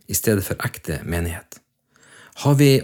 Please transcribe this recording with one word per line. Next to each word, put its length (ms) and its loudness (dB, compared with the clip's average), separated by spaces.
i 100 -6
stedet 280 0
for 200 -8
ekte 380 -6
menighet? 560 -6
Har 160 4
vi 260 6